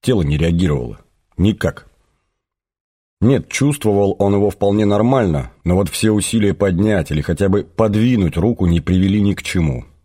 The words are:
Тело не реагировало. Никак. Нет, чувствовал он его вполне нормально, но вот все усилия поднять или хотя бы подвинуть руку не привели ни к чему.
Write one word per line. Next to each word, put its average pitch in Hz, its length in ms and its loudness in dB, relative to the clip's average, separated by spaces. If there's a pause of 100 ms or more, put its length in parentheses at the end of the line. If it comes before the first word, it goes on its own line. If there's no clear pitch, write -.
Тело 113 220 0
не 73 160 0
реагировало. 78 600 -2 (360)
Никак. - 540 -2 (1300)
Нет, 120 280 2
чувствовал 104 720 0
он 98 140 2
его 101 140 2
вполне 101 380 0
нормально, 101 640 0 (140)
но 85 100 2
вот 95 140 2
все 110 240 -2
усилия 104 420 0
поднять 98 560 0
или 76 100 -2
хотя 87 280 -2
бы 98 160 0
подвинуть 107 720 0
руку 98 300 0
не 85 140 2
привели 95 400 0
ни 101 140 0
к - 80 -10
чему. 147 440 -4 (180)